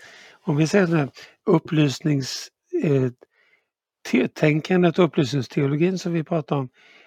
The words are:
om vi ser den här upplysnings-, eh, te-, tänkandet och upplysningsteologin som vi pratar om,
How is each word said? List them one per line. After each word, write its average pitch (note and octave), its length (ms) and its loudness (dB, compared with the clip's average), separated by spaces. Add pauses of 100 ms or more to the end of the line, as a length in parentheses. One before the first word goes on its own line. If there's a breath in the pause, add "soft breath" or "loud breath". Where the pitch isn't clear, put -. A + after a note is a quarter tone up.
(420 loud breath)
om D3 140 -2
vi D#3 100 2
ser G3 200 2
den E3 120 0
här C#3 100 0 (380 loud breath)
upplysnings-, D3+ 1040 0 (360)
eh, C3+ 260 2 (1000)
te-, B3+ 180 2
tänkandet D#3+ 680 0
och F3+ 60 6
upplysningsteologin D3 920 -2
som F3 140 -6
vi E3 120 -2
pratar D#3 320 -4
om, C3 120 -4 (380 soft breath)